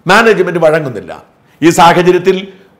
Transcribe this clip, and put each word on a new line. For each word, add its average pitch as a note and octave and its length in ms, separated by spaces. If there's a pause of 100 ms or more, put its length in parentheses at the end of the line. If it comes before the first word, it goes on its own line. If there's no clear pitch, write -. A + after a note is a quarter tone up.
മാനേജ്മെന്റ് F#3 520
വഴങ്ങുന്നില്ല. B2 760 (280)
ഈ D#3 80
സാഹചര്യത്തിൽ F3+ 800 (320)